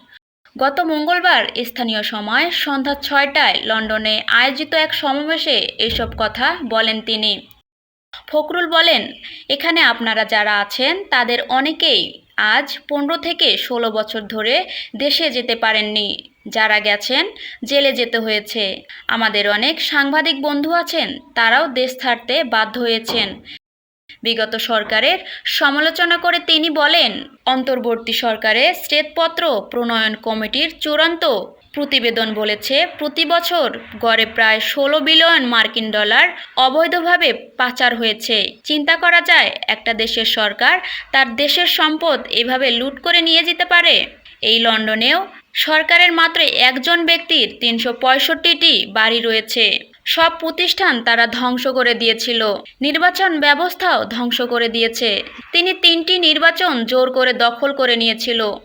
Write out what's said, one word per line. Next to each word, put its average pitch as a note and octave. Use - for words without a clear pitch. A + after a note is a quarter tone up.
গত C#4
মঙ্গলবার D#4+
স্থানীয় A3+
সময় A3
সন্ধ্যা C#4+
ছয়টায় C#4+
লন্ডনে G#3+
আয়োজিত C4+
এক D#4
সমাবেশে D4
এসব A#3
কথা A#3+
বলেন A3
তিনি। G#3+
ফখরুল D#4
বলেন, D#4+
"এখানে E4
আপনারা A#3
যারা G#3
আছেন C#4
তাদের A#3+
অনেকেই C#4
আজ A3+
পনেরো D4
থেকে E4
ষোলো A#3
বছর G#3+
ধরে A3
দেশে C#4+
যেতে A#3
পারেননি। G#3+
যারা G#3+
গেছেন, B3
জেলে C#4
যেতে A#3
হয়েছে। G#3+
আমাদের G#3
অনেক B3
সাংবাদিক C#4+
বন্ধু D4
আছেন, E4
তারাও A#3+
দেশ B3+
ছাড়তে B3+
বাধ্য A3
হয়েছেন।" A3+
বিগত A3+
সরকারের A3
সমালোচনা D#4+
করে F4
তিনি E4
বলেন, D4
অন্তর্বর্তী A#3+
সরকারের A3+
শ্বেতপত্র D#4
প্রণয়ন A3+
কমিটির A3
চূড়ান্ত D4+
প্রতিবেদন A#3
বলেছে, G#3+
প্রতি D4+
বছর E4+
গড়ে A3+
প্রায় A3
ষোলো C#4+
বিলিয়ন D#4+
মার্কিন A3
ডলার G#3+
অবৈধভাবে E4
পাচার B3
হয়েছে। A3
চিন্তা D4+
করা E4+
যায়, E4
একটা A3
দেশের A3
সরকার A3
তার C4
দেশের D4
সম্পদ D#4
এভাবে B3+
লুট B3+
করে E4+
নিয়ে E4
যেতে E4+
পারে? E4+
এই A3+
লন্ডনেও A3+
সরকারের E4+
মাত্র E4
একজন D4
ব্যক্তির D#4+
তিনশো A#3
পঁয়ষট্টিটি D4+
বাড়ি A3
রয়েছে। A3
সব E4
প্রতিষ্ঠান E4
তারা A#3
ধ্বংস B3
করে B3
দিয়েছিল, A3+
নির্বাচন E4
ব্যবস্থাও D4
ধ্বংস A#3+
করে A#3+
দিয়েছে। A3+
তিনি F4
তিনটি F4
নির্বাচন D#4+
জোর B3+
করে B3+
দখল A#3+
করে B3+
নিয়েছিল। A3+